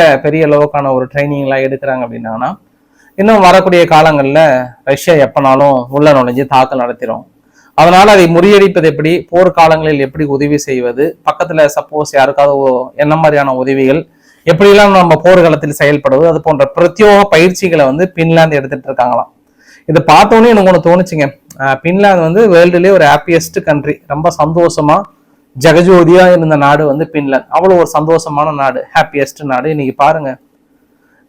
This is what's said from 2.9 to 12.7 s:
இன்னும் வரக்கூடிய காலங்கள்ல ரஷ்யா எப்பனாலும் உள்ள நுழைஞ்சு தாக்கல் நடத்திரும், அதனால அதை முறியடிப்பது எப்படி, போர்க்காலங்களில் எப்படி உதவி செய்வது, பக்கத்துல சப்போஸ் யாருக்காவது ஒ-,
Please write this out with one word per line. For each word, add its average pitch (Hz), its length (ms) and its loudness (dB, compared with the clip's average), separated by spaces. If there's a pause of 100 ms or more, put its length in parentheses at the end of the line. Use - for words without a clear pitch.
இன்னும் 214 220 2
வரக்கூடிய 180 440 2
காலங்கள்ல 156 560 2 (440)
ரஷ்யா 139 320 0
எப்பனாலும் 135 760 0
உள்ள 143 240 2
நுழைஞ்சு 127 320 -2
தாக்கல் 131 340 -2
நடத்திரும், 123 440 -8 (540)
அதனால 180 340 4
அதை 190 160 4
முறியடிப்பது 180 580 2
எப்படி, 156 420 -4
போர்க்காலங்களில் 160 720 0
எப்படி 139 260 -6
உதவி 143 320 -2
செய்வது, 131 680 -6
பக்கத்துல 156 420 -2
சப்போஸ் 147 460 -6
யாருக்காவது 143 460 0
ஒ-, 131 380 -4